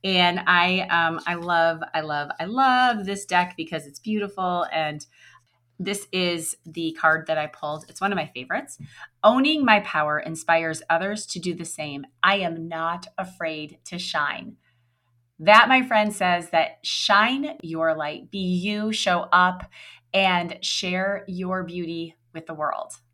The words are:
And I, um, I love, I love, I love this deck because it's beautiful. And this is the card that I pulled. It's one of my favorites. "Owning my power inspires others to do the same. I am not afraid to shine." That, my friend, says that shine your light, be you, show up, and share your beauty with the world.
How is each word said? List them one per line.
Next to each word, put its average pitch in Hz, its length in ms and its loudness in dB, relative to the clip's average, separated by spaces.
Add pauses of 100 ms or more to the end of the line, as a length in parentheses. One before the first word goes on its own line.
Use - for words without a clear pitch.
And 180 420 2
I, 180 340 4
um, 165 440 0
I 170 100 -2
love, 165 460 2 (120)
I 156 80 -2
love, 147 280 -4 (100)
I 165 60 -4
love 254 600 2
this 196 200 -6
deck 180 320 0
because 160 300 -6
it's 139 120 -20
beautiful. 196 720 -2
And 151 340 -4 (720)
this 196 340 -6
is 175 420 -2 (100)
the 160 320 -6
card 160 300 2
that 160 100 0
I 151 100 -4
pulled. 151 420 -8
It's - 100 -20
one 196 140 0
of - 20 -2
my 156 180 -4
favorites. 175 440 -8 (440)
"Owning 269 440 4
my 214 160 6
power 151 360 -2
inspires 160 720 0
others 196 360 0
to - 140 -8
do 175 140 -4
the 170 120 -8
same. 143 400 -10 (160)
I 196 160 4
am 165 320 -4
not 165 380 -6 (100)
afraid 160 680 -8
to 180 140 -10
shine." - 560 -4 (840)
That, 214 280 8
my 262 140 4
friend, 214 320 2
says 175 380 0
that 160 320 2
shine 247 800 2
your 160 320 0
light, 151 340 -6
be 202 80 -10
you, 202 560 -2
show 180 280 0 (120)
up, 180 360 4 (440)
and 180 480 2
share 190 680 -4
your 185 360 -4
beauty 165 520 -8 (180)
with 160 120 -12
the 165 80 -12
world. - 400 -4 (200)